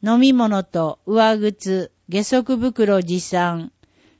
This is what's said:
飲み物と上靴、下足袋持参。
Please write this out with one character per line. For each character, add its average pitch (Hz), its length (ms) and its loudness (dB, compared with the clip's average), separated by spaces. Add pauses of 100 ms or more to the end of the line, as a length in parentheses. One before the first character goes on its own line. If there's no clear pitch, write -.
飲 226 160 2
み 269 120 6
物 220 320 0
と 160 420 -4
上 220 320 2
靴、 196 540 -4 (160)
下 196 160 -2
足 254 320 0
袋 220 460 0
持 180 180 -4
参。 175 520 -4 (480)